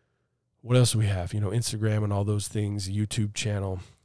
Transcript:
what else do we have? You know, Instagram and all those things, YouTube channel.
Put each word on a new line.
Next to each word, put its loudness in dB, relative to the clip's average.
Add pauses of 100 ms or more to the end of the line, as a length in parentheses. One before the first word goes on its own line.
(600)
what 4
else 6
do 2
we 4
have? 0
You -2
know, 0
Instagram 0
and 0
all 0
those 0
things, -4
YouTube -2
channel. -4 (240)